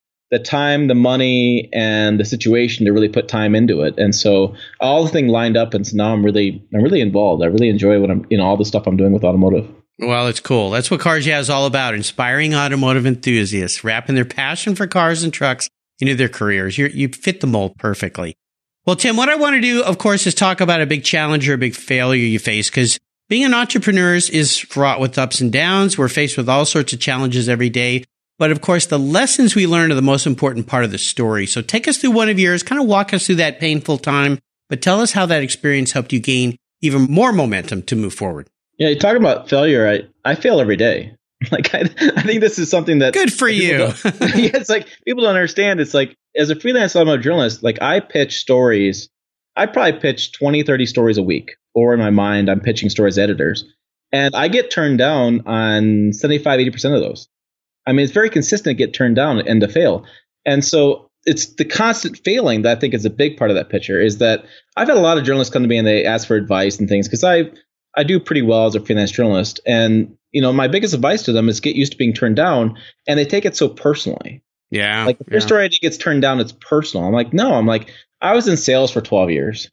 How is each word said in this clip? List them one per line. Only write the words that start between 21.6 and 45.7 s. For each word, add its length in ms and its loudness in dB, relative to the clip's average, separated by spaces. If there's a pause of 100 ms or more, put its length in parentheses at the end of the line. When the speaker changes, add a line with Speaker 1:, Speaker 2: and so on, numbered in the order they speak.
Speaker 2:
failure 500 0
you 140 0
face, 320 -4
'cause 280 0 (300)
being 160 0
an 100 2
entrepreneur 600 2
is, 140 0
is 300 0
fraught 400 -2
with 180 -2
ups 240 -2
and 120 0
downs. 440 0
We're 120 2
faced 280 -2
with 120 -2
all 160 2
sorts 280 -2
of 60 -8
challenges 500 -2
every 220 0
day. 340 -2 (360)
But 100 2
of 100 0
course, 260 0
the 120 0
lessons 560 2
we 140 2
learn 240 2
are 20 0
the 80 0
most 240 2
important 400 -2
part 160 0
of 80 0
the 80 -6
story. 480 -2
So 160 -4
take 240 -4
us 120 0
through 120 0
one 180 2
of 120 0
yours, 240 0
kinda 180 -2
walk 320 0
us 120 -2
through 100 2
that 240 -2
painful 380 -2
time, 420 -2 (280)
but 140 -6
tell 180 2
us 120 0
how 140 0
that 180 0
experience 480 -2
helped 200 -6
you 60 0
gain 380 -2 (240)
even 220 2
more 300 2
momentum 500 -2
to 120 -6
move 200 -4
forward. 340 -8 (300)
Speaker 1:
Yeah, 100 2
you're 100 0
talking 240 2
about 260 0
failure. 380 2
I, 220 -2 (200)
I 60 0
fail 260 2
every 160 2
day. 440 -2
<laughs> 320 -12
Like, 220 -2
I, 60 -4 (360)
I 60 0
think 180 -2
this 180 2
is 100 -4
something 300 2
that 160 2
Speaker 2:
Good 180 2
for 160 0
Speaker 1:
people 160 0
Speaker 2:
you. 140 2
Speaker 1:
don't, 260 -2
<laughs> 0 - (320)
yeah, 180 2
it's 140 -4
like, 200 -2 (180)
people 160 -4
don't 140 4
understand. 440 0